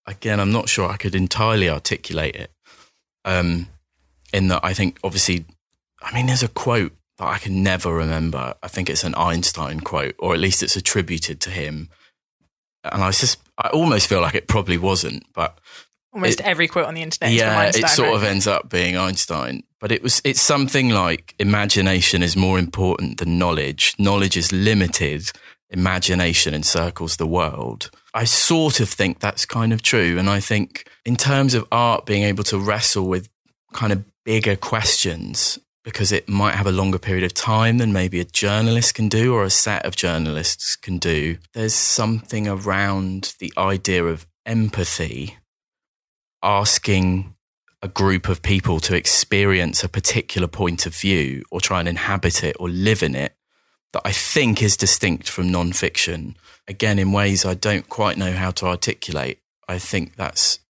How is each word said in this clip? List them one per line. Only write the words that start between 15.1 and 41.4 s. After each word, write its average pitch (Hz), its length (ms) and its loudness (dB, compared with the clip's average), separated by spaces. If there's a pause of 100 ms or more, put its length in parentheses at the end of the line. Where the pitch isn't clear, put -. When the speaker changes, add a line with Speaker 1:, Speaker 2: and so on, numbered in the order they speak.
Speaker 1:
but - 240 -4 (560)
Speaker 2:
Almost 208 280 0
Speaker 1:
it, 202 60 -4
Speaker 2:
every 170 200 0
quote 160 200 0
on 156 80 -8
the 165 80 -8
internet 156 300 -2
is 117 80 4
from 110 80 4
Speaker 1:
yeah, 107 100 2
Speaker 2:
Einstein, 104 260 2
Speaker 1:
it - 40 4
sort 135 200 4
Speaker 2:
right? 113 80 2
Speaker 1:
of 104 80 2
ends 98 240 2
up 98 200 0
being 90 280 0
Einstein. 85 680 -2 (180)
But 107 120 -2
it - 100 -2
was, 123 220 2
it's 135 160 2
something 135 500 2
like, 90 480 0
"Imagination 98 840 2
is 87 140 2
more 95 220 4
important 90 600 -2
than 85 200 0
knowledge. 80 600 0
Knowledge 98 380 2
is 87 160 0
limited. 92 800 0 (400)
Imagination 90 840 2
encircles 82 600 -2
the 82 100 -2
world." 73 640 -2 (220)
I 117 120 -2
sort 156 560 4
of 104 80 2
think - 320 -2
that's - 240 -2
kind 113 280 0
of 113 100 0
true. 87 360 2
And 92 120 2
I 101 100 2
think - 480 -4 (160)
in 120 120 0
terms 139 380 2
of 113 160 0
art 117 360 2
being 101 160 2
able 101 220 0
to 101 140 -2
wrestle 104 480 0
with 92 220 -2 (440)
kind 107 200 -2
of 98 120 -2 (200)
bigger 110 300 0
questions, - 1040 -2 (240)
because 98 300 -2
it - 160 -2
might 101 260 2
have 98 140 0
a 92 40 0
longer 95 260 0
period 95 260 -2
of - 100 -4
time 113 440 2
than 113 140 2
maybe 92 280 0
a 87 40 -4
journalist 110 720 0
can 110 140 0
do 113 260 2
or 110 80 2
a 95 80 0
set - 340 0
of - 120 -4
journalists 78 800 -2
can 92 200 -8
do, 82 400 -2 (180)